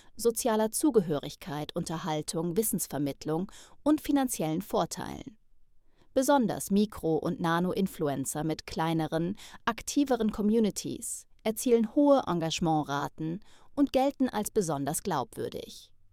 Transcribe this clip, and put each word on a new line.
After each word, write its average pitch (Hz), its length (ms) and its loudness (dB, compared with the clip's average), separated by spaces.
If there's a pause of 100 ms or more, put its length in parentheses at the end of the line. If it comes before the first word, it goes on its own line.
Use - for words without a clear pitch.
(160)
sozialer 220 540 2
Zugehörigkeit, 156 1040 0
Unterhaltung, 165 800 -2
Wissensvermittlung 160 920 -2 (320)
und 302 180 4
finanziellen 196 640 0
Vorteilen. - 760 -4 (760)
Besonders 269 560 2
Mikro- 196 460 2
und - 240 -2
Nano-Influencer 160 1040 0
mit 156 220 -4
kleineren, 165 720 -2 (280)
aktiveren 233 680 0
Communities 214 960 0 (160)
erzielen 226 520 2
hohe 285 320 6
Engagementraten 160 1120 -2 (340)
und 285 180 2
gelten 262 360 2
als 208 220 -4
besonders 156 520 -2
glaubwürdig. - 880 -6 (220)